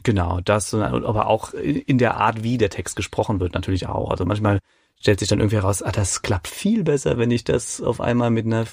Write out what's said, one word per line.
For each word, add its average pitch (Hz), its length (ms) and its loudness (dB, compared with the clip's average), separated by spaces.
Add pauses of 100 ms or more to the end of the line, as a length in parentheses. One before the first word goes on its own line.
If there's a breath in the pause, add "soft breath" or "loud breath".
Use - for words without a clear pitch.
Genau, 90 400 2
das, 104 300 0
aber 107 540 0
auch - 260 0
in 143 440 0
der 117 200 2
Art, 110 260 0
wie 120 140 0
der 107 140 2
Text - 260 -8
gesprochen 101 420 -2
wird, 90 140 -2
natürlich 92 340 -2
auch. - 240 -2
Also - 140 -2
manchmal 104 340 2 (400)
stellt 107 220 2
sich 104 80 0
dann 104 100 2
irgendwie 107 180 2
heraus, 98 240 0
ah, - 120 2
das - 280 -2
klappt - 280 -4
viel 214 340 0
besser, 147 340 0
wenn 120 140 2
ich 120 140 0
das - 360 -2
auf 123 200 -2
einmal 120 300 2
mit 113 140 0
einer 113 280 0